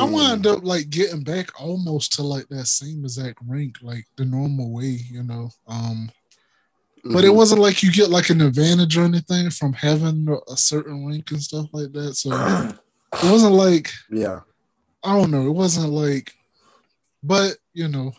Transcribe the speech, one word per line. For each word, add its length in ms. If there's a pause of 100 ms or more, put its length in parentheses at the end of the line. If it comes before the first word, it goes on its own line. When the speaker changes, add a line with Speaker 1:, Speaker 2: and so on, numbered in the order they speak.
Speaker 1:
I 60
Speaker 2:
Mm. 20
Speaker 1:
wound 380
up, 160
like, 260
getting 320
back 380
almost 540
to, 100
like, 240
that 180
same 380
exact 420
rank, 360
like, 240 (100)
the 80
normal 480
way, 260 (100)
you 140
know. 280 (180)
Um, 420 (920)
but 180
it 60
Speaker 2:
Mm-hmm. 80
Speaker 1:
wasn't 240
like 240
you 80
get, 180
like, 200
an 100
advantage 580
or 60
anything 460
from 240
having 540
a, 240
a 40
certain 500
rank 240
and 100
stuff 320
like 200
that. 240
So 140
Speaker 2:
<clears throat> 20
Speaker 1:
it 1000
wasn't 240
like, 380 (180)
Speaker 2:
Yeah. 300 (640)
Speaker 1:
I 120
don't 140
know. 160
It 80
wasn't 380
like, 400 (880)
but, 360 (140)
you 140
know, 320